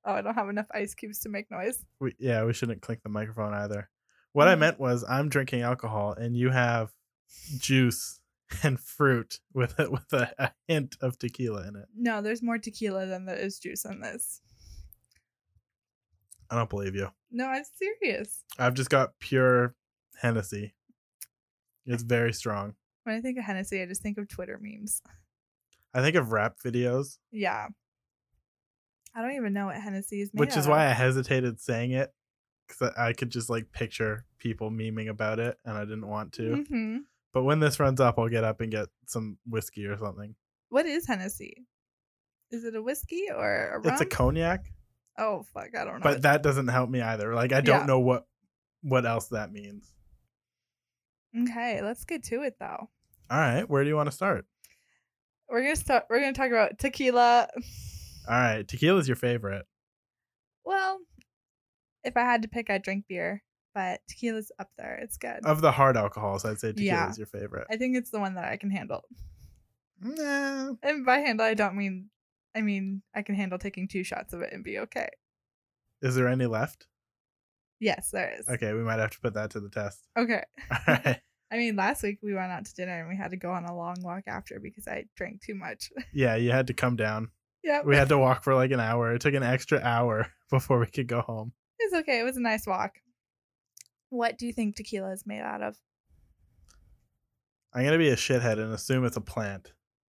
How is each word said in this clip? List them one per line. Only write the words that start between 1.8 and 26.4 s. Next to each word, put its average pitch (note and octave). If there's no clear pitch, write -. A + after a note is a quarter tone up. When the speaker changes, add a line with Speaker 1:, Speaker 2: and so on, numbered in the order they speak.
Speaker 2:
We, C3
yeah, A#2
we A#2
shouldn't A2+
clink A2+
the G#2+
microphone G#2+
either. G#2
What D3
I F3+
Speaker 1:
Mm. D#3
Speaker 2:
meant D#3
was B2
I'm C#3
drinking C3
alcohol A2
and A#2+
you B2
have A#2+
juice C3
<laughs> -
and C3
fruit C3
with B2+
it, D3
with -
a, B2+
a C3
hint D3+
of B2+
tequila A2
in G#3
it. G3+
Speaker 1:
No, A3+
there's A3+
more A#3
tequila G3+
than F#3
there F#3
is G3
juice -
in G3+
this. -
Speaker 2:
I A#2+
don't A2+
believe G2
you. G2
Speaker 1:
No, B3
I'm C4+
serious. F#4+
Speaker 2:
I've B2+
just C3
got C3+
pure B2+
Hennessy. G#2
It's A#2+
very A#2+
strong. G#2
Speaker 1:
When A3
I A#3
think B3+
of A3
Hennessy, F#3+
I F3+
just F#3+
think G#3
of G3+
Twitter -
memes. G#3
Speaker 2:
I B2+
think D#3
of A#2
rap G#2+